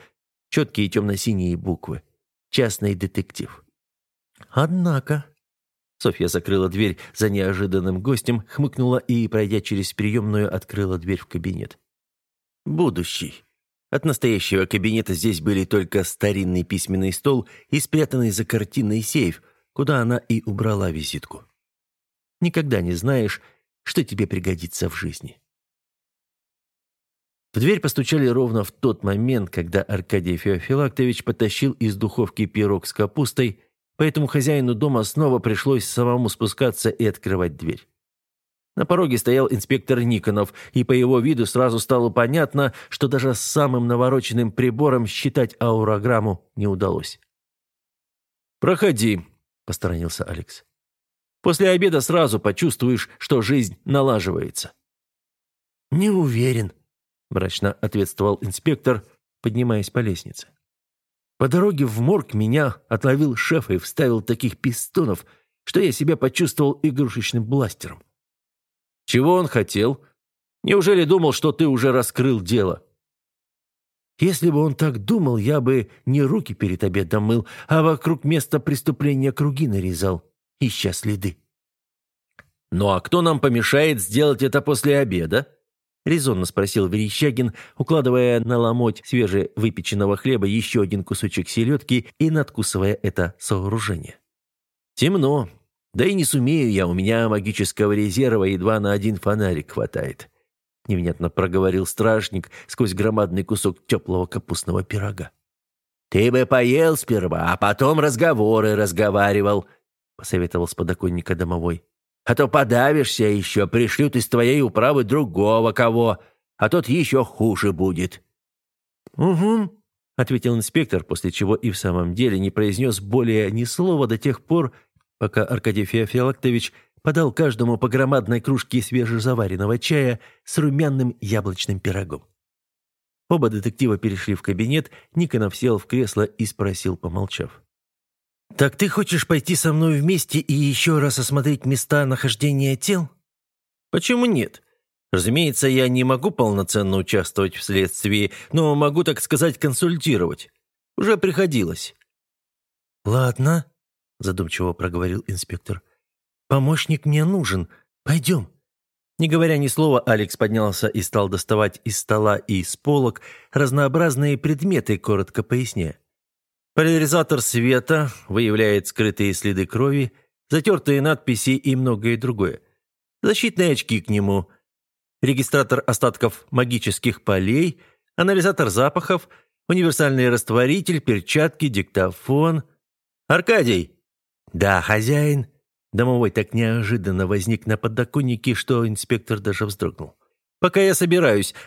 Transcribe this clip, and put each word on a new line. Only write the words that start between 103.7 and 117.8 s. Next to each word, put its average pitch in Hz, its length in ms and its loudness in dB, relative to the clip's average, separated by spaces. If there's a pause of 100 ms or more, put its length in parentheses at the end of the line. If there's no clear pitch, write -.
тёплого 92 400 -2
капустного - 580 -6
пирога. 98 480 -8 (800)
«Ты 110 220 4
бы 127 140 2
поел 135 520 4
сперва, 85 540 -2
а 92 60 -2
потом 135 420 2
разговоры 110 760 2
разговаривал», 101 920 2 (520)
посоветовал 87 500 -2
с - 80 -12
подоконника 87 600 -4
домовой. 85 480 -4 (420)
«А 120 100 0
то 139 120 2
подавишься 127 800 2
ещё, 104 420 0
пришлют 120 480 0
из 117 120 0
твоей 123 340 2
управы 127 420 2
другого 110 680 2
кого, 117 480 2 (380)
а 107 120 2
тот 170 180 0
ещё 131 360 2
хуже 104 480 0
будет». 90 520 -4 (920)